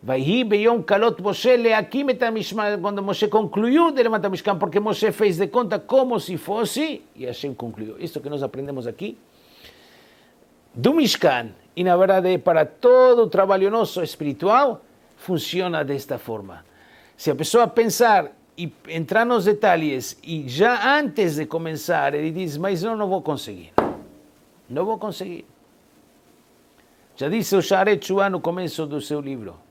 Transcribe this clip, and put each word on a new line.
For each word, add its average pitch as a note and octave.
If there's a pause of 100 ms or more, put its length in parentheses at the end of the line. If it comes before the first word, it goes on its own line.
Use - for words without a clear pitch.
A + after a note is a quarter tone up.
Vaihi C#3
beyom G#3+
kalot G#3
Moshe A3+
leakim A#3
et B3
hamishkan, G#3+
quando G3+
Moshe G3+
concluiu A3+
de C4+
levantar A3
o G3
Mishkan, F#3+
porque G3
Moshe G#3+
fez G3
de F#3
conta A3+
como B3
se F3+
fosse, A#3 (140)
e B2+
Hashem B2
concluiu. A2
Isto D3+
que C#3
nós D3
aprendemos C3+
aqui, F#3 (1600)
do G3
Mishkan, D3 (260)
e F3
na F3+
verdade F#3+
é F3+
para D#3+
todo B3
o G3+
trabalho F#3+
nosso G3+
espiritual, G3 (380)
funciona F3
desta C#3
forma. G2 (500)
Se -
a C#3
pessoa G#3+
pensar A3 (260)
e E3+ (160)
entrar E3
nos A#3
detalhes E3+
e D#3
já A3
antes G3
de D3+
começar, D#3+
ele D3+
diz, D#3+
"Mas F3+
eu A3+
não G#3
vou F#3
conseguir. G#2+ (960)
Não D3
vou A3
conseguir." F#3 (1700)
Já C3+
disse G3+
o F#3
Shaarei G3
Teshuvah G3
no F#3
começo E3+
do D3
seu D3+
livro B2 (160)